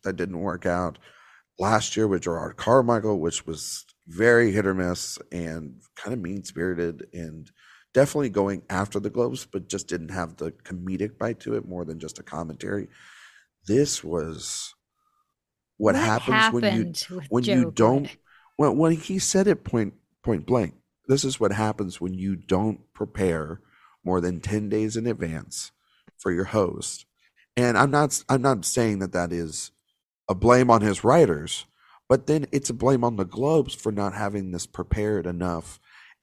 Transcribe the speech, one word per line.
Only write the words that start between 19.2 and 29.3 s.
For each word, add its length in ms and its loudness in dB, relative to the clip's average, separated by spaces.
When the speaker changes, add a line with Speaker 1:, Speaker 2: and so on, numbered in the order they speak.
Speaker 1:
it 160 2
point, 300 -2
point 220 -2
blank, 300 2
this 160 4
is 160 -2
what 120 2
happens 480 -2
when 140 -4
you 220 -2
don't 460 0
prepare 680 -2
more 180 0
than 180 -2
ten 300 -4
days 260 -2
in 120 -2
advance 640 -6
for 140 -4
your 140 0
host. 600 -2
And 220 2
I'm 140 6
not, 380 2
I'm 120 4
not 240 2
saying 340 0
that 140 -6
that 180 0